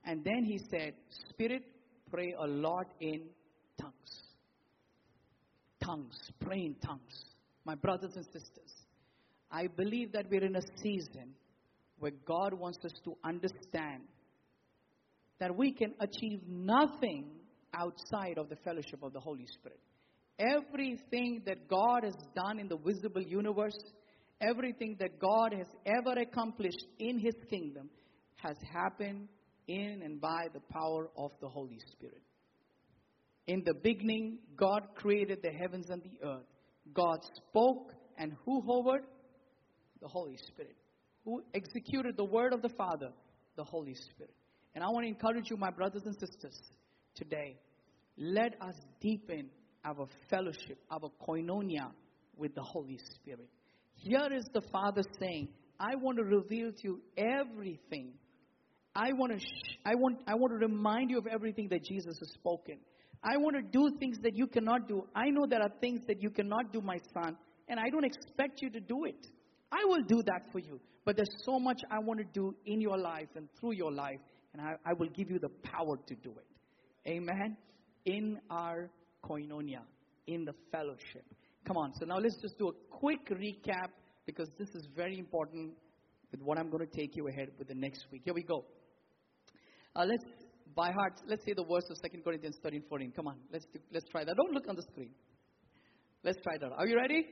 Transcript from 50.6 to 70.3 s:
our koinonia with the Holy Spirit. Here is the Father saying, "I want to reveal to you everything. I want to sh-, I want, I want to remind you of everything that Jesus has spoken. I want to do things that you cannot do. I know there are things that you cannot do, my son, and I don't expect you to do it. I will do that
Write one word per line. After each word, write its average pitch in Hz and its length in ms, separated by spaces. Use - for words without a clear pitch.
our 156 180
koinonia 165 640
with 147 200
the 143 60
Holy 135 380
Spirit. 123 340
Here 262 360
is 254 220
the 214 80
Father 196 300
saying, 165 300
"I 220 160
want 262 220
to 233 60
reveal 208 480
to 214 120
you 190 180
everything. 202 960
I 233 200
want 254 200
to 202 60
sh-, - 460
I 214 100
want, 254 320
I 208 80
want 247 160
to 226 60
remind 220 520
you 247 80
of 214 100
everything 220 420
that 175 140
Jesus 170 360
has 160 140
spoken. 165 460
I 247 140
want 294 180
to 269 60
do 262 360
things 254 260
that 226 120
you 247 120
cannot 233 400
do. 202 280
I 233 140
know 285 180
there 240 140
are 208 180
things 247 280
that 202 140
you 208 100
cannot 214 420
do, 226 80
my 190 160
son, 170 240
and 240 120
I 226 100
don't 294 160
expect - 560
you 262 100
to 220 80
do 240 260
it. - 220
I 392 140
will 359 220
do 226 180
that - 260